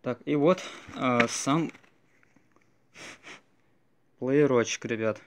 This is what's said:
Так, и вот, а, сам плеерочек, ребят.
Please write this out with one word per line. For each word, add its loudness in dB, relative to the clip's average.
Так, -6
и 0
вот, 4
а, 0
сам -2
плеерочек, 2
ребят. -4